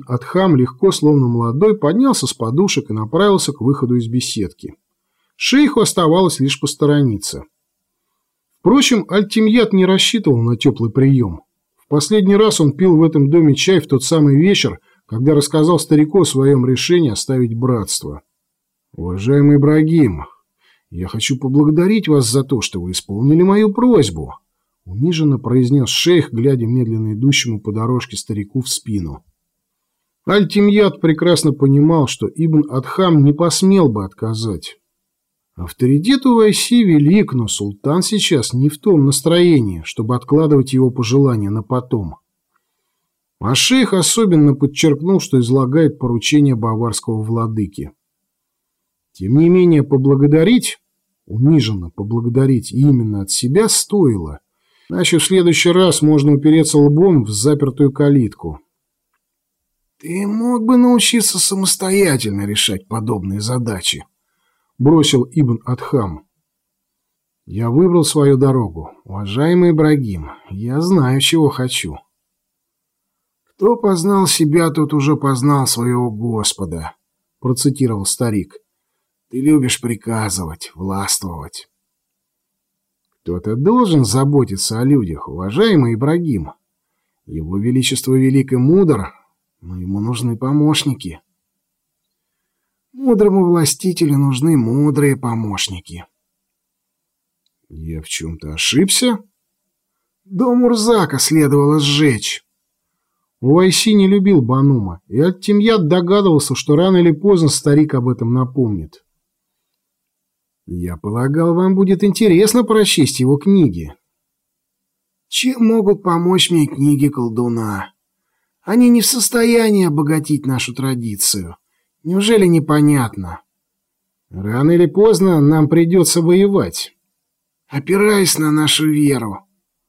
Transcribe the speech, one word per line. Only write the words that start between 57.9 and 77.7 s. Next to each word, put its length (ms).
калитку. 680
"Ты 280
мог 380
бы 120
научиться 600
самостоятельно 1080
решать 400
подобные 540
задачи", 640
бросил 520
Ибн 340
Адхам. 640
"Я 260
выбрал 340
свою 320
дорогу, 560
уважаемый 640
Ибрагим, 600
я 300
знаю, 400
чего 280
хочу". 480
"Кто 220
познал 500
себя, 440
тот 220
уже 240
познал 500
своего 440
Господа", 840
процитировал 640